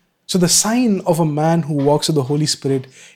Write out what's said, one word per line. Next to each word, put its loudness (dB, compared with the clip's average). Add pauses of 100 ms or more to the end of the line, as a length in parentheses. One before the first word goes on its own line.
(260)
So -2
the 2
sign 0
of 0
a 2
man 0
who -6
walks 2
with 0
the 2
Holy -2
Spirit -4 (280)